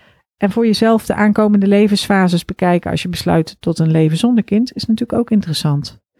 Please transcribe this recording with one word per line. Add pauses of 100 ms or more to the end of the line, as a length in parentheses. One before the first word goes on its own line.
(380)
En
voor
jezelf
de
aankomende
levensfases
bekijken
als
je
besluit
tot
een
leven
zonder
kind
is
natuurlijk
ook
interessant. (180)